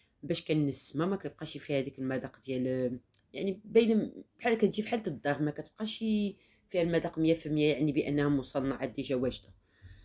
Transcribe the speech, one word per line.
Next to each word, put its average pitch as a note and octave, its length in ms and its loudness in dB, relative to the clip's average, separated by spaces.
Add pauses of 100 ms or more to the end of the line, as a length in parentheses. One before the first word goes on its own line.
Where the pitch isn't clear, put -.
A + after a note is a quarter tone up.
(240)
باش E3 200 -2
كنسمها D3+ 600 0
ما G3 100 0
كيبقاش D3+ 420 -10
فيها C#3 240 -2
داك C3+ 180 -8
المذاق C3 420 -6
ديال، B2+ 580 -2 (340)
يعني F#3 320 -4
باينه A3 580 2 (160)
بحال A3+ 180 2
كتجي G#3+ 240 2
بحال - 260 -4
الدار، C#3+ 340 -2
ما D3 100 0
كتبقاش G#3+ 460 -8 (680)
فيها F3+ 140 0
المذاق E3 380 0
مية D#3+ 140 6
في E3 120 -2
المية، D3+ 280 4
يعني D3+ 180 2
بانها C#3+ 380 2
مصنعه C3+ 560 0
ديجا C3 300 -4
واجده. B2+ 380 -2 (520)